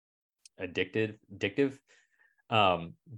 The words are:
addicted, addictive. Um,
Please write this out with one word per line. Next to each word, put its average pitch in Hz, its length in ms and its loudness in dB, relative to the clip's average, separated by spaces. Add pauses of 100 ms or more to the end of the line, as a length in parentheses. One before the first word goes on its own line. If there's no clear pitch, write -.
(600)
addicted, 101 580 -2 (180)
addictive. 131 420 -2 (720)
Um, 90 440 2 (240)